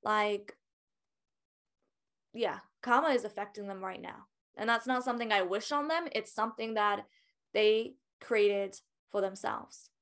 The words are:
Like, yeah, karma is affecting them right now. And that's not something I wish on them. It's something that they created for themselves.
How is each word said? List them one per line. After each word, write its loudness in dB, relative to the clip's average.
Like, 0
yeah, -2
karma 4
is 2
affecting -8
them -8
right -8
now. -14
And -2
that's 2
not 0
something -2
I 4
wish -2
on 0
them. -2
It's -6
something -4
that 0
they 4
created 2
for 0
themselves. -4